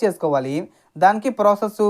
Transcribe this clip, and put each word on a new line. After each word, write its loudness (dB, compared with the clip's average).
చేసుకోవాలి. -2
దానికి 2
ప్రాసెస్ 0